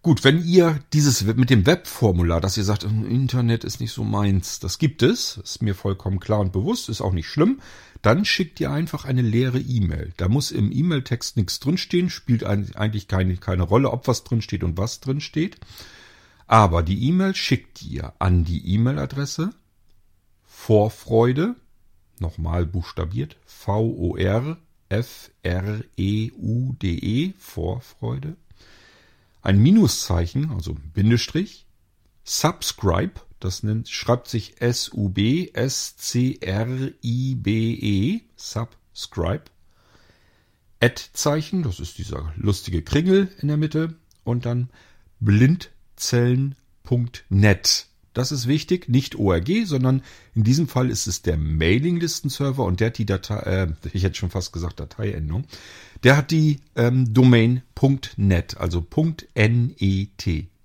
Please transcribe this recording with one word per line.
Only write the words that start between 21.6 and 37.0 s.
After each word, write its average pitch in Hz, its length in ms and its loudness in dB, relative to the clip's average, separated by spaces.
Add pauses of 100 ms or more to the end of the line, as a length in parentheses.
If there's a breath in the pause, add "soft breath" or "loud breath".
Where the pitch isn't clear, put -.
nochmal 82 460 -4
buchstabiert, 87 800 -6
V - 360 -4
O 90 360 -2
R 117 420 -2 (300)
F - 420 -6 (120)
R 95 380 -4 (160)
E 107 420 -2
U 123 420 -4
D 90 140 -2
E, 143 440 -2
Vorfreude, 123 960 -8 (1120 soft breath)
ein 101 120 6
Minuszeichen, 139 880 4
also 87 220 -6
ein 73 200 -12
Bindestrich, 117 720 0 (580)
Subscribe, - 920 -2 (260)
das - 220 -6
nennt, 110 260 -4
schreibt - 400 -2
sich - 320 -8
S - 320 -2
U 101 160 -2
B 113 460 0
S - 420 -4
C 123 460 -2
R 104 260 -4 (320)